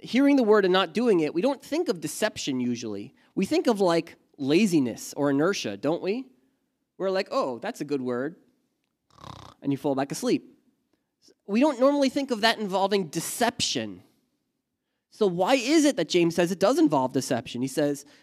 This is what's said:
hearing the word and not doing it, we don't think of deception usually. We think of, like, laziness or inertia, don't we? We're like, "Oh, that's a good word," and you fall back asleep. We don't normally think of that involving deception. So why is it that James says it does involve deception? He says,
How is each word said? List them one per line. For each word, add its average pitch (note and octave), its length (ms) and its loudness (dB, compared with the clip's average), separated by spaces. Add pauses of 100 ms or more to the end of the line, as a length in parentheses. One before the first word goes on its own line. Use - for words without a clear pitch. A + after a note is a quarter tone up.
hearing C#4 340 4
the C4 80 4
word G#3 220 6
and F3+ 80 4
not F#3 220 2
doing G#3+ 260 2
it, D3 120 0
we E3+ 100 -2
don't C4+ 200 0
think D#4+ 260 -4
of F3 120 -4
deception D3+ 600 -4
usually. A2+ 540 -6 (220)
We G3 100 0
think D#4 220 0
of, G#3 120 0
like, E3+ 360 0 (200)
laziness D3 800 0
or C#3+ 140 0
inertia, C#3 460 -2
don't C3+ 260 -4
we? A3 240 -6 (720)
We're F#3 120 -4
like, F#3+ 200 -4
"Oh, C#3+ 300 -4
that's G#3 200 -10
a D#3+ 40 -6
good C#3+ 180 -4
word," B2+ 320 -4 (1300)
and - 80 -4
you C3+ 80 -2
fall C#3+ 160 -2
back C#3 160 -4
asleep. F3+ 460 -4 (920)
We G#3 140 0
don't C#4 180 2
normally C#4 300 2
think C4+ 240 -4
of G#3+ 80 -4
that A3+ 180 2
involving G3 480 0
deception. C3+ 960 -4 (1080)
So - 160 0
why F#3 280 2
is C#4 320 4
it C#4 100 2
that E3 140 -2
James E3+ 240 4
says F3+ 180 2
it F#3 60 -4
does B3+ 200 4
involve D3 360 2
deception? B2 480 -2
He C3 60 -2
says, D3 360 -2 (180)